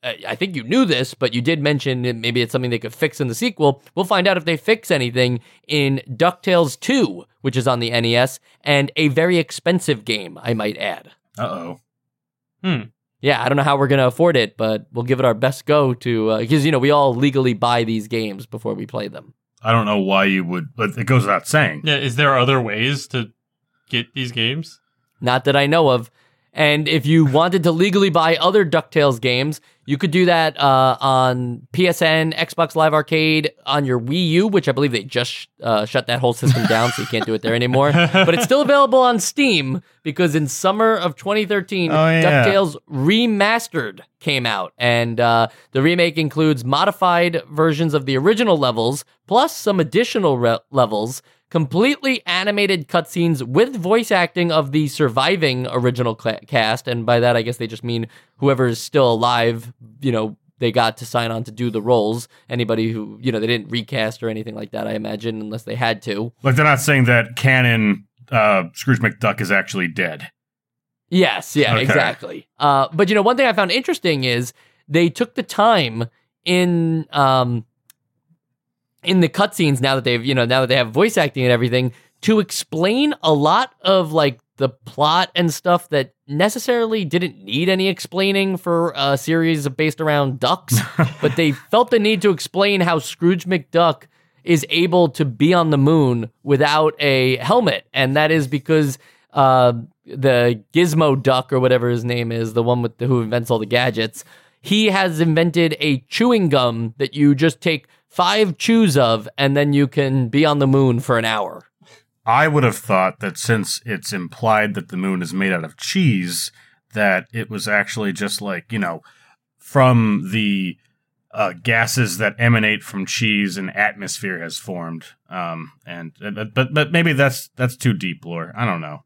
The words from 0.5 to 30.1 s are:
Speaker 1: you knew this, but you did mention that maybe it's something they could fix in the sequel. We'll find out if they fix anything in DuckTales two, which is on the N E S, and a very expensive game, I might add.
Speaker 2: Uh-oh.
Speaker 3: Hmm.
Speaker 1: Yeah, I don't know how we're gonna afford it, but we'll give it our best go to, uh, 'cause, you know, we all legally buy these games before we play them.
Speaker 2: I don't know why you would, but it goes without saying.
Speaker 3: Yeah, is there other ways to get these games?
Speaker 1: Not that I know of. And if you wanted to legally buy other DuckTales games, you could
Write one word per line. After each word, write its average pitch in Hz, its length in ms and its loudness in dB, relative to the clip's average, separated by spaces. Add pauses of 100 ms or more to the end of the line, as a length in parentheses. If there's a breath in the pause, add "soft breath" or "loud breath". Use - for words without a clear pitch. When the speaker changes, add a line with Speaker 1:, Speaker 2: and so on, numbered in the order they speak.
Speaker 1:
you 127 80 -6
knew 240 200 2
this, 131 300 -2
but 123 200 -4
you 123 60 0
did 151 200 0
mention 139 420 -2
that 123 140 -2
maybe 117 260 -2
it's 113 100 -4
something 127 180 -2
they 117 100 -2
could 113 140 -12
fix - 260 -4
in 143 80 -2
the 113 60 -4
sequel. 156 460 0 (140 soft breath)
We'll 185 100 -2
find 185 240 0
out 190 80 2
if 160 80 -6
they 165 120 -2
fix - 360 -2
anything 123 480 0 (280 soft breath)
in 139 400 0
DuckTales 170 720 0
two, 165 460 -2 (160)
which 127 160 -4
is 127 100 0
on 127 140 0
the 117 100 -4
N 117 140 0
E 117 100 2
S, 127 240 0 (240 soft breath)
and 143 320 0
a 151 140 0
very 170 300 2
expensive 156 680 -2
game, 95 360 -6
I 117 140 -4
might 107 240 -6
add. - 320 -8 (260)
Speaker 2:
Uh-oh. 85 440 -10 (840)
Speaker 3:
Hmm. 165 200 -4 (380)
Speaker 1:
Yeah, 131 220 0
I 127 60 -2
don't 139 80 0
know 143 80 0
how 143 120 2
we're 139 120 0
gonna 135 180 4
afford 160 300 2
it, 113 200 0
but 110 360 -4
we'll 120 120 -6
give 127 140 0
it 131 80 0
our 113 80 4
best 123 320 -4
go 143 280 2
to, 113 360 -2
uh, 110 160 -2
'cause, 143 180 2
you 156 60 2
know, 139 80 2
we 139 140 2
all 143 200 4
legally 127 420 0
buy 120 280 0
these 110 240 -4
games 110 400 -8
before 110 280 -8
we 101 120 -10
play 107 220 -10
them. - 260 -20 (300)
Speaker 2:
I 113 80 0
don't 113 140 2
know 104 120 0
why 98 280 2
you 95 180 2
would, 87 220 -6 (100)
but 107 200 -4
it 117 100 -6
goes 127 160 4
without 98 260 0
saying. 107 360 0
Speaker 3:
Yeah, 147 120 0
is 139 180 -4
there 139 240 2
other 127 220 2
ways 117 480 -4
to 117 240 -6 (580)
get 120 240 -4
these 127 160 -8
games? 123 500 -6 (400)
Speaker 1:
Not 123 240 0
that 139 120 4
I 143 100 4
know 156 220 4
of. 120 220 0 (420)
And 151 340 2
if 151 200 0
you 160 180 6
wanted 165 380 2
to 170 100 2
legally 190 380 2
buy 165 260 2
other 190 300 2
DuckTales 143 540 0
games, 131 400 -2 (260 soft breath)
you 143 100 -2
could 160 140 -2